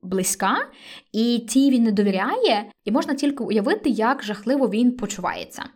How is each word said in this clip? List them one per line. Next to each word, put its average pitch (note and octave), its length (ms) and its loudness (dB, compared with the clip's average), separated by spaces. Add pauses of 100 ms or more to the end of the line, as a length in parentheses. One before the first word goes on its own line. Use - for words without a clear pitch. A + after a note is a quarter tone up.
близька, F#3+ 540 -2 (560)
і A#3 260 0 (100)
тій C4+ 220 4
він B3 120 4
не A3 100 2
довіряє, G#3+ 720 2 (200)
і G#3 80 -2
можна D4+ 220 0
тільки C#4 300 -2
уявити, A3 460 0
як A3+ 320 0
жахливо A3+ 460 -2
він A#3+ 240 2
почувається. - 720 -8 (120)